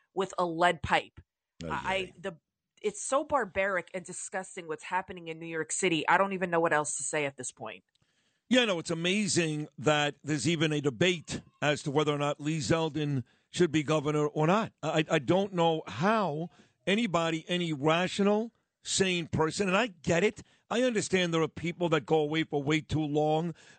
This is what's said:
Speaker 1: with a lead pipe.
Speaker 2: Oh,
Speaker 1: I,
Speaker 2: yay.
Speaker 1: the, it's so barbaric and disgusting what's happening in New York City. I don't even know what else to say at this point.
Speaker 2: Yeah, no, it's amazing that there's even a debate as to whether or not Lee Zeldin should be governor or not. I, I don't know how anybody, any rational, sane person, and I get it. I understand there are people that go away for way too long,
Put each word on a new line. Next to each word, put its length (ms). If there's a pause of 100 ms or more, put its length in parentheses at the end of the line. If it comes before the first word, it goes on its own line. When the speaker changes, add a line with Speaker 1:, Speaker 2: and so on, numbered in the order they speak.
(140)
Speaker 1:
with 240
a 80
lead 360
pipe. 380 (420)
Speaker 2:
Oh, 80
Speaker 1:
I, 240
Speaker 2:
yay. 240
Speaker 1:
the, 180 (440)
it's 240
so 180
barbaric 680
and 100
disgusting 640
what's 180
happening 440
in 100
New 60
York 280
City. 360
I 80
don't 160
even 160
know 120
what 120
else 240
to 60
say 240
at 100
this 160
point. 300 (680)
Speaker 2:
Yeah, 160
no, 120
it's 120
amazing 760 (100)
that 440
there's 240
even 240
a 100
debate 600 (220)
as 220
to 60
whether 240
or 40
not 240
Lee 160
Zeldin 680 (260)
should 220
be 100
governor 440
or 200
not. 240 (120)
I, 280
I 80
don't 360
know 320
how 640 (360)
anybody, 600
any 240
rational, 800 (300)
sane 460
person, 380
and 100
I 120 (140)
get 220
it. 180 (260)
I 140
understand 500
there 80
are 80
people 400
that 160
go 140
away 260
for 180
way 200
too 180
long, 540 (240)